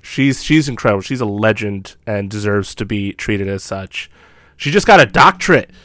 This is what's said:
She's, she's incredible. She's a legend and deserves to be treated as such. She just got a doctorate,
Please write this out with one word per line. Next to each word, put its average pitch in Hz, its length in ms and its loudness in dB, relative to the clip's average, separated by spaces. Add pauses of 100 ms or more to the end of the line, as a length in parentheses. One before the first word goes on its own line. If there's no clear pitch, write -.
She's, 135 420 -2
she's 151 240 2
incredible. 110 360 -2
She's 127 180 -6
a 120 60 -2
legend 104 720 -4 (100)
and 101 240 -6
deserves 104 460 -4
to 107 100 -6
be 101 260 -4
treated 101 360 -4
as 98 140 -6
such. - 480 -10 (460)
She - 140 -6
just 190 160 2
got 202 140 8
a 139 60 8
doctorate, 143 640 2 (140)